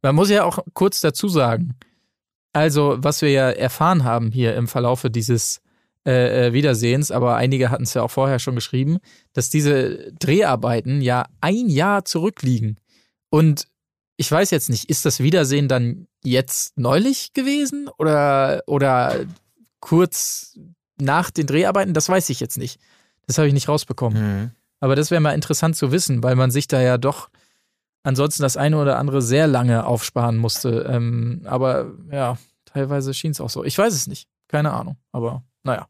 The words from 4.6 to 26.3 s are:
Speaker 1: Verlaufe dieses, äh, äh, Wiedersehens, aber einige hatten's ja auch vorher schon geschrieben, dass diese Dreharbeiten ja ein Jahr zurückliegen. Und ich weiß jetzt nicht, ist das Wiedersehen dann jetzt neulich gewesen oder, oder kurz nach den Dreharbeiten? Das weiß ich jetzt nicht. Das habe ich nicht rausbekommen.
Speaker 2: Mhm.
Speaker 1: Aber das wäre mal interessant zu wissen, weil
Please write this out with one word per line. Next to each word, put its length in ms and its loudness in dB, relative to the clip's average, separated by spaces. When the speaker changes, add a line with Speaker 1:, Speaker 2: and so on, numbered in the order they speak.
Speaker 1:
Verlaufe 420 0
dieses, 500 -2
äh, 440 2
äh, 40 -2
Wiedersehens, 560 2
aber 260 0
einige 360 2
hatten's 240 -4
ja 80 0
auch 80 -4
vorher 260 0
schon 160 -4
geschrieben, 460 -2
dass 160 -2
diese 680 0
Dreharbeiten 840 0
ja 240 0
ein 280 0
Jahr 360 0
zurückliegen. 720 -2
Und 340 4
ich 140 -4
weiß 200 2
jetzt 180 -2
nicht, 200 -4
ist 160 -2
das 140 0
Wiedersehen 480 2
dann 380 -2
jetzt 540 -2
neulich 560 0
gewesen 640 -2
oder, 720 2
oder 480 2
kurz 800 -2
nach 320 0
den 160 -2
Dreharbeiten? 460 2
Das 160 0
weiß 200 0
ich 100 -6
jetzt 180 -8
nicht. 220 -10
Das 100 -2
habe 100 4
ich 60 4
nicht 160 0
rausbekommen. 520 -2
Speaker 2:
Mhm. 100 -6
Speaker 1:
Aber 140 2
das 160 0
wäre 100 2
mal 120 2
interessant 420 -2
zu 160 0
wissen, 320 0
weil 120 2